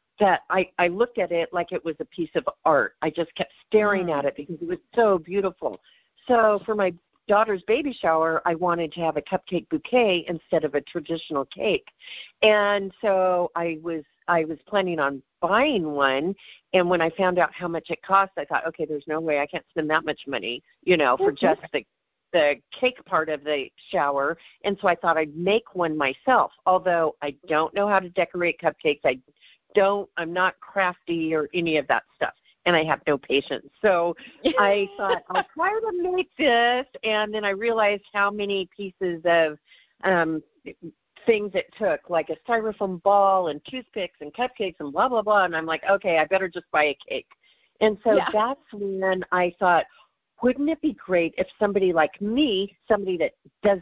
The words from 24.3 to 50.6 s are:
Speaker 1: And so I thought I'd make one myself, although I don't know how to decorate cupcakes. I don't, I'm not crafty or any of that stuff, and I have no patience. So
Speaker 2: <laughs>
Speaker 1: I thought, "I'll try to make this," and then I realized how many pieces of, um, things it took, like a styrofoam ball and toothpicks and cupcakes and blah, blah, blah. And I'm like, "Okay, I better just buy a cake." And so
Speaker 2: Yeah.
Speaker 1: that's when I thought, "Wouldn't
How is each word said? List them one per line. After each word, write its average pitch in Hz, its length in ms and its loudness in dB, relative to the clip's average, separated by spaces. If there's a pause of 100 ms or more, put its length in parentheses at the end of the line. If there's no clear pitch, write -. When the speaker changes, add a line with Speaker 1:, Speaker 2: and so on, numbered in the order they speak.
Speaker 1:
And 202 160 -2
so 202 80 -2
I 175 80 4
thought 165 220 0
I'd 151 180 -2
make 190 400 -2
one 160 220 -2
myself, 151 560 0 (120)
although 175 560 2
I 147 140 -6 (140)
don't 156 240 0
know 202 160 0
how 196 100 2
to 185 120 -4
decorate 175 500 -2
cupcakes. 156 420 -2
I 131 160 0 (560)
don't, 202 400 2
I'm 170 160 -6
not 180 300 0
crafty 170 720 -2
or 151 180 -2
any 170 220 0
of 139 120 -2
that 120 160 0 (120)
stuff, - 180 -4 (320)
and 175 100 4
I 156 100 2
have 151 200 -2
no 147 120 2
patience. 135 500 -4 (140)
So 170 340 2 (280)
Speaker 2:
<laughs> - 140 0
Speaker 1:
I 202 380 2
thought, - 340 -4
"I'll - 240 -2
try 339 180 -2
to 370 420 -4
make 370 240 -4
this," 247 480 2 (180)
and 214 300 -2
then 214 100 -4
I 202 60 0
realized 208 640 0
how 202 180 2
many 202 440 -4
pieces 180 500 -6
of, 165 320 2 (480)
um, 165 360 0 (840)
things 208 280 2
it 185 140 -2 (100)
took, 175 320 -2
like 165 200 0
a 165 60 -4 (100)
styrofoam 214 560 -2
ball 196 460 4
and 147 160 -6
toothpicks 233 560 -10
and 147 140 -14
cupcakes 226 480 -6
and 143 100 -8
blah, 190 160 2
blah, 240 140 0
blah. 208 240 4
And 170 100 -4
I'm 160 100 -4
like, 160 240 -4
"Okay, 196 280 2
I 156 80 2
better 190 240 0
just 170 220 -12
buy 151 140 2
a 143 120 -2 (100)
cake." - 220 -8 (500)
And 214 240 2
so 220 100 2
Speaker 2:
Yeah. - 200 2
Speaker 1:
that's 226 400 -2
when 190 580 -2
I 180 260 0
thought, 175 280 2 (560)
"Wouldn't 262 280 0